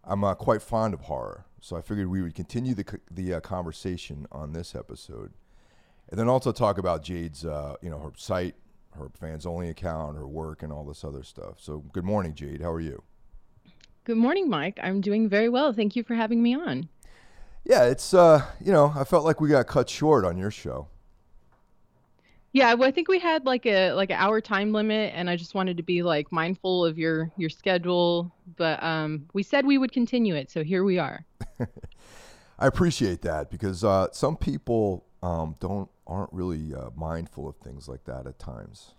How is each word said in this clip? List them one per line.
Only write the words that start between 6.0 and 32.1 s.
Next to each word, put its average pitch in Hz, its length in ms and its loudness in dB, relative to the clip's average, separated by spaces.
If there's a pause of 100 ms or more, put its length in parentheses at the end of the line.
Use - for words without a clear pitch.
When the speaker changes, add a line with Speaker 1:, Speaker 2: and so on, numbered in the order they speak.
Speaker 1:
and 92 100 -8
then 113 100 2
also 127 220 2
talk 101 280 0
about 85 260 -2
Jade's, 85 400 -8
uh, 73 360 -8
you 85 100 -10
know, 73 100 -10
her 73 160 -12
site, 90 400 -4 (400)
her 69 140 -14
fans 80 360 -12
only 87 220 -6
account, 80 480 -8
her 76 100 -12
work, 78 380 -10
and 78 80 -10
all 73 120 -12
this 71 200 -14
other 69 180 -12
stuff. - 380 -18
So 76 320 -12
good 87 120 -6
morning, 95 300 -2
Jade. 73 260 -10
How 85 120 -4
are 82 80 -4
you? 78 240 -8 (1000)
Speaker 2:
Good 226 140 -2
morning, 294 340 4
Mike. 170 320 -2
I'm 190 180 0
doing 208 280 2
very 208 200 4
well. 254 240 2
Thank 208 220 0
you 240 80 -2
for 233 140 -4
having 233 260 2
me 240 140 4
on. 139 320 -4 (720)
Speaker 1:
Yeah, 127 220 6
it's, - 280 2
uh, 165 340 10 (140)
you 196 120 2
know, 147 240 8
I 135 80 0
felt 160 200 4
like 160 160 4
we 151 80 4
got 135 200 6
cut 127 200 2
short 143 360 4
on 87 120 0
your 98 140 -2
show. 69 380 -10 (1600)
Speaker 2:
Yeah, 254 200 8
well, 254 160 6
I 269 40 2
think 339 160 0
we 381 100 4
had, 320 260 0
like, 254 220 0
a, 190 260 4
like, 185 160 0
an 185 80 -2
hour 214 240 2
time 214 320 0
limit, 214 420 0
and 175 140 -4
I 175 80 0
just 170 180 -10
wanted 185 220 0
to 170 60 -6
be, 175 200 0
like, 151 300 0
mindful 180 500 0
of 160 160 2
your, 160 380 0
your 160 140 -2
schedule. 175 840 0 (220)
But, 160 260 0
um, 156 520 -4
we 196 80 -2
said 277 240 0
we 277 100 6
would 262 160 2
continue 233 420 2
it, 139 160 -4
so 160 140 -4
here 185 180 0
we 185 160 2
are. - 280 -4 (160)
Speaker 1:
<laughs> - 1160 -14